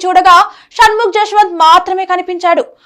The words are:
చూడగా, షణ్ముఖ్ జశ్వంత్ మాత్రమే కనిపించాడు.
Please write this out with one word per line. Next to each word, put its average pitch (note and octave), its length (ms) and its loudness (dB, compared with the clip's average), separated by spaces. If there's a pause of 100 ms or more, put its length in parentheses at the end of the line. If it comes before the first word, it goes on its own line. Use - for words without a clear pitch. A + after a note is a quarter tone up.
చూడగా, F#4 280 2 (440)
షణ్ముఖ్ G#4+ 400 0
జశ్వంత్ G#4 440 0
మాత్రమే F4+ 500 2
కనిపించాడు. F4+ 520 -4 (220)